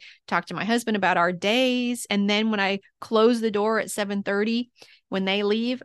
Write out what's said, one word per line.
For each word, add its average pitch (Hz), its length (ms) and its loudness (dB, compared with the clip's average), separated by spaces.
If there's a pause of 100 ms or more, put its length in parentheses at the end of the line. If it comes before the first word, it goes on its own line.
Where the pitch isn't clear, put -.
(280)
talk 175 200 -2
to - 60 -10
my 165 120 -4
husband 226 320 0
about 185 180 2
our 175 160 2
days. 247 800 0
And 202 200 0
then 214 220 0
when 214 80 -2
I 196 220 -2 (180)
close 226 400 4
the 220 120 0
door 208 280 0
at 190 100 -4
seven 202 320 -4
thirty, 214 480 -2 (380)
when 190 160 -2
they 196 200 0
leave, 226 420 -2